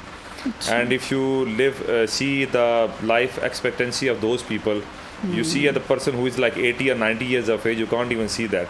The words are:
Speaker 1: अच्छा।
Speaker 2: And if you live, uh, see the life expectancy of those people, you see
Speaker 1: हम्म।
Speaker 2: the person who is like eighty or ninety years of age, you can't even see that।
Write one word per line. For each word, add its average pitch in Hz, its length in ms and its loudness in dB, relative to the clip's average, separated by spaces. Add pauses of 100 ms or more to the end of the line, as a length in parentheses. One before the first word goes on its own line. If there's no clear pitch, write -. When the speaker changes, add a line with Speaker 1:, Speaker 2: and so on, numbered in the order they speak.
(460)
Speaker 1:
अच्छा। 120 380 -2
Speaker 2:
And 123 80 0
if 127 100 0
you 135 420 0
live, 123 300 2 (160)
uh, 113 300 2
see 139 360 0
the 117 320 4 (220)
life 123 400 2
expectancy 123 640 -2
of 101 120 -4
those 123 240 -2
people, 104 280 0 (440)
you 175 200 0
see 143 240 2
Speaker 1:
हम्म। - 20 2
Speaker 2:
the 135 120 0 (100)
person 131 160 0
who 127 220 0
is 120 60 -6
like 120 180 2
eighty 120 280 0
or 131 180 2
ninety 113 220 0
years 123 240 0
of 110 200 2
age, 113 180 0
you 107 100 -2
can't 120 180 0
even 110 160 0
see 113 180 -2
that। 92 240 0